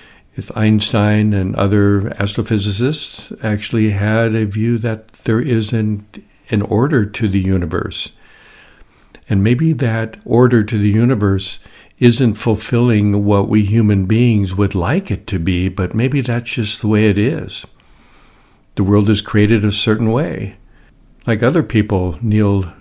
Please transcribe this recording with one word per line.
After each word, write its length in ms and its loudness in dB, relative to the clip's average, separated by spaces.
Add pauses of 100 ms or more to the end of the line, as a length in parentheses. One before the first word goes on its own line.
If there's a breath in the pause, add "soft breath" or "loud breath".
(360 loud breath)
It's 180 -10
Einstein 800 2
and 220 -2
other 460 2 (160)
astrophysicists 1300 -4
actually 460 -2
had 440 0
a 120 0
view 320 -2
that 340 -6 (120)
there 160 0
is 320 -2
an, 340 -2 (440)
an 120 0
order 440 0
to 220 -4
the 120 0
universe. 760 -4 (1120 soft breath)
And 140 2
maybe 320 2
that 500 -4
order 400 4
to 140 -4
the 100 2
universe 720 0 (380 loud breath)
isn't 360 4
fulfilling 880 0
what 240 2
we 140 4
human 440 2
beings 480 2
would 200 0
like 360 -2
it 180 -6
to 100 -2
be, 300 0
but 260 -4
maybe 260 0
that's 300 -4
just 300 -6
the 80 -4
way 200 4
it 80 2
is. 500 -4 (1080 soft breath)
The 100 0
world 240 2
is 120 2
created 440 2
a 80 2
certain 380 0
way. 460 -4 (720 soft breath)
Like 160 -2
other 200 2
people, 580 -2
Neil 600 0